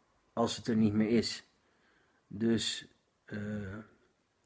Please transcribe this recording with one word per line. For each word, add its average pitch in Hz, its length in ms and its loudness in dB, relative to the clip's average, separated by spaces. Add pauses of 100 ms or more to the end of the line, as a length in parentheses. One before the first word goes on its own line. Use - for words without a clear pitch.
(340)
als 113 220 0
het - 120 -10
er 117 80 0
niet 110 180 4
meer 107 160 2
is. - 420 0 (760)
Dus, 110 600 -2 (380)
eh, 104 520 -8 (680)